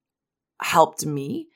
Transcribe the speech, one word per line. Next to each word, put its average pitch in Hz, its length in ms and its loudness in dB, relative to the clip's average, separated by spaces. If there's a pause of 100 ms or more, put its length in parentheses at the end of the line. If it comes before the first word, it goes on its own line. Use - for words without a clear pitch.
(600)
helped 156 440 2
me, 151 500 -6